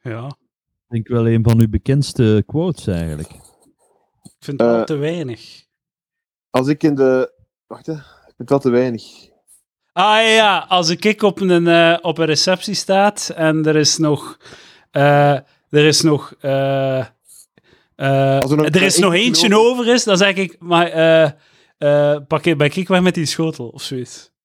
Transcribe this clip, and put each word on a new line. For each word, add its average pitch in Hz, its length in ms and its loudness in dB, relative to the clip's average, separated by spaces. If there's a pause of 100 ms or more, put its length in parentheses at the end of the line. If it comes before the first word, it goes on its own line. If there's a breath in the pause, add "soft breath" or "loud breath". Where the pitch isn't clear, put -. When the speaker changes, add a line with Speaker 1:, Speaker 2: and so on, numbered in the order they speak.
Speaker 1:
Ja. 117 260 -12
Speaker 2:
Ik - 600 -20
denk 117 200 -6
wel 117 200 0
een 113 160 2
van 113 160 4
uw 113 80 4
bekendste 110 800 0
quotes 170 400 -6
eigenlijk. 82 420 -6 (920)
Speaker 1:
Ik - 80 -20 (100)
vind 139 200 -10
het 117 100 2
wel 117 80 0
Speaker 3:
Eh, 113 60 -2
Speaker 1:
te 156 120 -6
weinig. 147 680 -10 (880)
Speaker 3:
als 131 180 0
ik 147 140 -2
in 151 120 2
de, 131 380 0 (340)
wacht, - 200 -20
hè. 160 60 -10
Ik 151 80 -12 (240 soft breath)
vind - 120 -20
het 123 140 -16
wel 139 80 2
te 131 120 0
weinig. 123 320 -2 (920)
Speaker 1:
Ah 180 100 -2 (120)
ja, 214 60 2
ja, 220 380 2 (100)
als 185 200 0
ik 208 340 -2
op 196 180 0
een, 175 260 2
eh, 170 360 4
op 165 160 -4
een 165 60 0
receptie 180 500 -2
staat 196 600 -2
en 160 300 0
er 151 100 2
is 151 220 0
nog, 151 400 -2 (520 loud breath)
eh, 143 420 2 (380)
er 147 160 2
is 151 160 2
nog, 151 380 0
eh, 135 580 -2
eh, 123 80 -6 (1300 soft breath)
Speaker 3:
Als 131 100 -2
er 151 60 2
nog 151 100 2
Speaker 1:
er 156 80 -2
is 185 80 4
Speaker 3:
eentje 180 200 2
Speaker 1:
nog 180 120 2
eentje 220 420 2
Speaker 3:
over 226 140 4
Speaker 1:
over 247 220 -4
is, 240 120 2
dan 202 120 0
zeg 196 200 2
ik, 190 240 -6
"Maar, 170 260 0
eh, 160 440 2 (480 soft breath)
eh, 147 480 0
pak 156 180 -4
ik, 165 140 0
ben 147 180 2
ik 185 120 -8
weg 180 140 2
met 180 120 2
die 165 120 -4
schotel," 156 420 -6
of - 140 -18
zoiets. - 480 -14 (140)